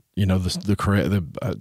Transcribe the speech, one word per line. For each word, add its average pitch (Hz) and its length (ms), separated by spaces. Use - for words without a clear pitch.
you 98 100
know, 92 120
the, 90 220
the, 101 160
cra-, 98 320
the, 95 160
uh, - 200